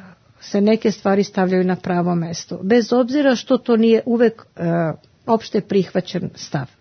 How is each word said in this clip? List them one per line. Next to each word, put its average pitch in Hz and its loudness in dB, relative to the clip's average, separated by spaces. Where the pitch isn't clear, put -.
se - -4
neke 220 2
stvari 202 0
stavljaju 185 0
na 180 0
pravo 175 -2
mesto. 170 -8
Bez 214 2
obzira 254 2
što 254 0
to 240 0
nije 226 4
uvek, 233 0
e, 170 -8
opšte 226 -2
prihvaćen - -4
stav - -10